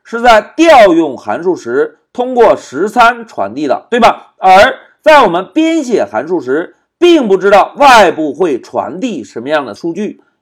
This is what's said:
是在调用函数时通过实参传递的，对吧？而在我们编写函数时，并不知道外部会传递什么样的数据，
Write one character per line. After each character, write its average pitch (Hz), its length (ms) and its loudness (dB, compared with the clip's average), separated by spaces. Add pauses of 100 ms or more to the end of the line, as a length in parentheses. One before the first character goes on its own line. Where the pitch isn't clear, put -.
是 233 180 -12
在 233 200 4
调 254 520 4
用 160 240 -2
函 110 260 -8
数 180 120 -4
时 131 440 -6 (140)
通 247 220 -6
过 208 220 2
实 160 320 -6
参 233 380 0
传 101 280 -8
递 147 120 -6
的， - 240 -6
对 233 100 -2
吧？ - 380 -2
而 196 360 4 (260)
在 294 240 4
我 208 40 2
们 175 240 -4
编 320 320 -2
写 196 200 -2
函 110 220 -6
数 170 140 -4
时， 135 360 -6 (220)
并 330 300 2
不 190 80 2
知 190 140 -2
道 190 260 2
外 196 340 4
部 151 240 -6
会 151 260 -4
传 113 380 -8
递 196 240 -8
什 - 180 -16
么 123 80 -12
样 151 160 -2
的 107 100 -12
数 170 180 -10
据， 175 280 -10 (220)